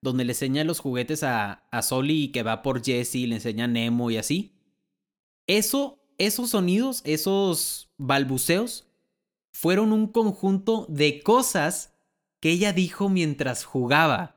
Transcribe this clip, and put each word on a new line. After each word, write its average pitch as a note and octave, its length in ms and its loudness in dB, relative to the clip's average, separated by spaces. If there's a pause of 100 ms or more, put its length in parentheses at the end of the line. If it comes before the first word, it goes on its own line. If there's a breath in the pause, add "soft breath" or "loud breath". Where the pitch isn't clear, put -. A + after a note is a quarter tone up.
donde B2+ 220 0
le B2 80 -2
enseña C3+ 320 0
los E3 160 -2
juguetes C3 420 -4
a, A2 480 -2
a A#2+ 120 -4
Sully C#3+ 420 0
y C3 80 -4
que A#2+ 100 -4
va A2 200 -2
por B2+ 200 -2
Jessie B2 420 -2
y - 20 -2
le A#2 100 -2
enseña A2+ 300 -4
a - 20 0
Nemo A#2+ 420 0
y A2+ 60 0
así. D3 380 -4 (920)
Eso, C4 560 -2 (160)
esos A3+ 320 -2
sonidos, A3 540 0
esos F3+ 920 -2
balbuceos, C#3 880 0 (640)
fueron G#3+ 400 2
un A3 160 2
conjunto G#3+ 800 0
de D3 340 0
cosas G3+ 720 0 (460)
que D#3 100 2
ella F#3+ 220 2
dijo F#3 360 0
mientras D3+ 560 -2
jugaba. C#3 720 2